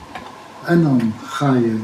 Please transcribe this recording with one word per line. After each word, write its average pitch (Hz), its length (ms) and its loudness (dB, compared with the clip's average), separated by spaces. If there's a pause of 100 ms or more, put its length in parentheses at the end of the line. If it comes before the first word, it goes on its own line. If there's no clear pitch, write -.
(640)
en 170 200 4
dan 120 300 2 (100)
ga 139 300 0
je 113 300 2